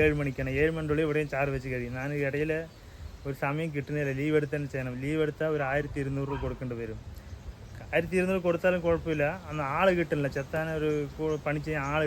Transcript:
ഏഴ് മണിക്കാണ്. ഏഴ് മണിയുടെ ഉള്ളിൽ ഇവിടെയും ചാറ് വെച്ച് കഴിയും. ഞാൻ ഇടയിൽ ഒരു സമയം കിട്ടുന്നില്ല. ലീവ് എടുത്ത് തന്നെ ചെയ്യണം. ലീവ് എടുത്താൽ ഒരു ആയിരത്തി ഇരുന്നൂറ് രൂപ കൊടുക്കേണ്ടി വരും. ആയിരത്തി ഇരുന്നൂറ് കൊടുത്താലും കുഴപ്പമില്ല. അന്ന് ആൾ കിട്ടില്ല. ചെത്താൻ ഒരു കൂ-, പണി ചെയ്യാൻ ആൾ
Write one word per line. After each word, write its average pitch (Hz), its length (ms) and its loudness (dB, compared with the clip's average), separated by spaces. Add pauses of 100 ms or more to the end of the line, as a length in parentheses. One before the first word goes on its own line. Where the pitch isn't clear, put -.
ഏഴ് 156 100 8
മണിക്കാണ്. 135 360 0
ഏഴ് 147 260 4
മണിയുടെ 156 180 0
ഉള്ളിൽ 160 140 4
ഇവിടെയും 147 260 2
ചാറ് 139 220 2
വെച്ച് 131 140 -4
കഴിയും. 123 300 -4
ഞാൻ 139 140 -4
ഇടയിൽ 143 380 0 (760)
ഒരു 139 180 -4
സമയം 151 320 0
കിട്ടുന്നില്ല. 143 360 -2 (100)
ലീവ് 151 180 2
എടുത്ത് 147 160 -2
തന്നെ 143 180 -2
ചെയ്യണം. 127 300 -4
ലീവ് 156 220 0
എടുത്താൽ 151 300 -2
ഒരു 147 80 0
ആയിരത്തി 143 360 -2
ഇരുന്നൂറ് 139 300 -2
രൂപ 135 120 -4
കൊടുക്കേണ്ടി 127 340 -4
വരും. 110 240 -6 (960)
ആയിരത്തി 165 260 2
ഇരുന്നൂറ് 185 280 2
കൊടുത്താലും 175 380 4
കുഴപ്പമില്ല. 160 400 2 (240)
അന്ന് 151 140 -2 (140)
ആൾ 185 100 6 (120)
കിട്ടില്ല. 160 280 2
ചെത്താൻ 143 400 -2 (120)
ഒരു 151 280 0 (100)
കൂ-, 156 280 0
പണി 151 140 0
ചെയ്യാൻ 151 240 -2 (100)
ആൾ 156 120 2